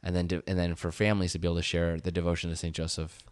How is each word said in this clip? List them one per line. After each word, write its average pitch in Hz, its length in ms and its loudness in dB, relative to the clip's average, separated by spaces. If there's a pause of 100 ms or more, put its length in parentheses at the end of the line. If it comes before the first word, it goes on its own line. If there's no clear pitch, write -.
And 90 100 -2
then, 87 140 2
de-, 85 180 0
and 92 140 0
then 87 160 2
for 85 160 -4
families 101 400 2
to 87 80 -4
be 85 80 0
able 85 80 2
to 85 60 0
share 85 360 0
the 90 140 -4
devotion 85 380 0
to 80 80 -4
Saint 82 180 -4
Joseph 80 440 -4 (120)